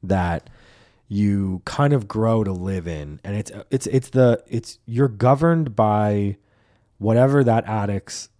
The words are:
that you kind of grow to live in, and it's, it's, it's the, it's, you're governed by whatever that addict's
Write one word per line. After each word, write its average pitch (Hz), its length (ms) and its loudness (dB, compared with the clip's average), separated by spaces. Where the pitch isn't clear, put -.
that 90 480 -2
you 101 540 0
kind 143 300 0
of 117 140 -2
grow 110 360 0
to 98 80 -4
live 92 360 -4
in, 73 360 -10
and 101 140 -6
it's, 107 140 -8
it's, 131 180 -2
it's 127 220 -2
the, 123 380 4
it's, - 400 -8
you're 120 200 0
governed 135 680 0
by 104 600 2
whatever 127 460 4
that 117 220 2
addict's 101 640 -6